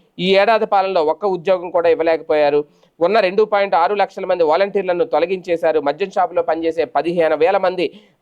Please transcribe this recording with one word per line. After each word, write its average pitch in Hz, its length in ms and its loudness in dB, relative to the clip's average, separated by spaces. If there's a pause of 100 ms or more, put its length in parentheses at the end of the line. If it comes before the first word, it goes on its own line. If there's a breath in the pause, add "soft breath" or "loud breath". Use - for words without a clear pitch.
(200 soft breath)
ఈ 190 180 2
ఏడాది 220 280 2
పాలనలో 190 380 0
ఒక్క 156 220 -2
ఉద్యోగం 180 440 -2
కూడా 170 200 0
ఇవ్వలేకపోయారు, 151 760 0 (340 soft breath)
ఉన్న 190 200 2
రెండు 196 240 2
పాయింట్ 202 320 0
ఆరు 180 200 2
లక్షల 196 300 -4
మంది 185 180 0
వాలంటీర్లను 180 640 0
తొలగించేశారు, 170 720 -2
మద్యం 151 300 -4
షాపులో 180 320 -2
పనిచేసే 165 440 -2
పదిహేను 160 500 0
వేల 175 220 2
మంది, 185 420 -2 (220 loud breath)